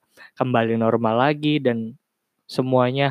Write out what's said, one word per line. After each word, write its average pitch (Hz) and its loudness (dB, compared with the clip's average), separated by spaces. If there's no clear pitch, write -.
kembali 117 0
normal 117 2
lagi, 151 -2
dan 117 -4
semuanya 131 0